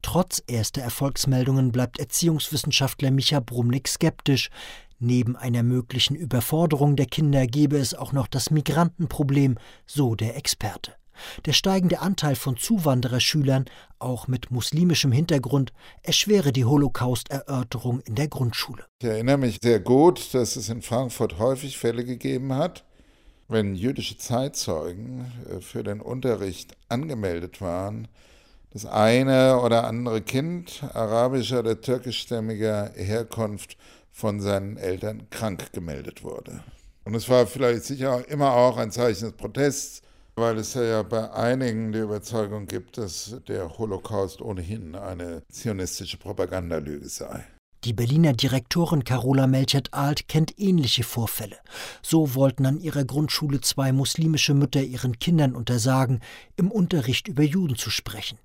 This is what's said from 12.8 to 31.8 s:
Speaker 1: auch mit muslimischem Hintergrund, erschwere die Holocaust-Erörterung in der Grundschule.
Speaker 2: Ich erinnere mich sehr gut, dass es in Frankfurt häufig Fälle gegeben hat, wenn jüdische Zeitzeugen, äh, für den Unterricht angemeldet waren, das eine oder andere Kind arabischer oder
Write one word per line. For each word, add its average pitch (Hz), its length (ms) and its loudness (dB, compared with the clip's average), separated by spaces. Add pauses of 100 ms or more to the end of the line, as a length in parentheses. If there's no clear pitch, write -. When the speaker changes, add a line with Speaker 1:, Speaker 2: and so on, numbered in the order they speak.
Speaker 1:
auch 127 280 -6
mit 127 240 -4
muslimischem 147 640 2
Hintergrund, 135 600 2 (280)
erschwere 196 480 4
die 127 140 2
Holocaust-Erörterung 127 1400 0
in 110 140 -8
der 143 140 0
Grundschule. - 580 -4 (160)
Speaker 2:
Ich 120 60 0
erinnere 117 280 2
mich 120 260 0
sehr 113 180 6
gut, 143 520 6
dass 123 240 0
es 117 140 -8
in 117 100 -6
Frankfurt 117 580 -2
häufig 131 380 -2
Fälle 120 300 -2
gegeben 131 480 -4
hat, 165 320 -2 (640)
wenn 104 260 0
jüdische 110 420 -4
Zeitzeugen, 120 1120 -6 (200)
äh, 92 100 -8
für - 220 -10
den 104 180 -6
Unterricht 110 720 -4 (140)
angemeldet 107 720 -4
waren, 98 480 -6 (640)
das 104 140 -12
eine 131 720 6
oder 117 240 4
andere 113 380 -2
Kind 165 600 -6 (120)
arabischer 117 640 0
oder 113 240 0